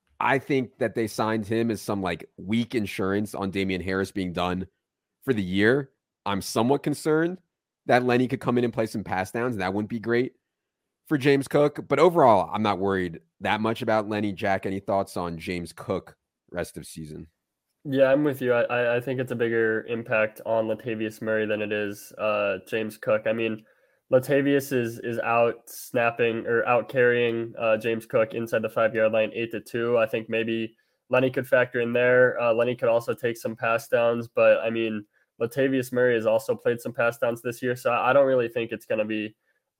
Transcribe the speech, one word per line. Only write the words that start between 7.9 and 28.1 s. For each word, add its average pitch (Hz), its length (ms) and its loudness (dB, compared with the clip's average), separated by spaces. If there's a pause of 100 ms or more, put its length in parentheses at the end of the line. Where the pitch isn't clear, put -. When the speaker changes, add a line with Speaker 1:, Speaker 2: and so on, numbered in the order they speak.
Speaker 1:
Lenny 123 240 2
could 127 120 -4
come 123 160 0
in 120 60 2
and 127 100 -2
play 113 140 -2
some 107 160 -8
pass 92 300 -4
downs, 120 220 -4
and 95 80 -4
that 95 120 -2
wouldn't 110 160 -4
be 117 80 -6
great 117 360 0 (760)
for 156 100 0
James 139 300 2
Cook. 147 400 0
But 139 100 2
overall, 139 540 6
I'm 107 100 -2
not 101 160 2
worried 92 400 0 (220)
that 101 200 0
much 113 220 -2
about 110 260 2
Lenny. 107 240 -2
Jack, 95 320 -2
any 95 140 -4
thoughts 98 380 -2
on 87 220 -4
James 87 340 -8
Cook - 440 -8 (360)
rest 85 240 -8
of 82 100 -14
season? 78 400 -14 (580)
Speaker 2:
Yeah, 135 280 4
I'm 147 100 2
with 139 180 -2
you. 123 120 0
I, 120 100 4
I, 120 340 0
I 123 40 0
think 127 180 -6
it's 127 140 -4
a 117 40 -4
bigger 113 520 0
impact 113 580 -2
on 113 220 0
Latavius 110 520 -6
Murray 110 260 -2
than 104 160 -2
it 104 100 -4
is, 104 400 -6
uh, 104 460 -2 (100)
James 110 280 -4
Cook. 107 300 0
I 110 60 0
mean, 113 320 -4 (460)
Latavius 139 640 2
is, 117 280 -2
is 117 180 -4
out 117 380 2 (100)
snapping 117 800 -2
or 117 200 0
out 120 220 0
carrying, 120 680 0
uh, 110 180 2
James 113 300 -4
Cook 113 260 0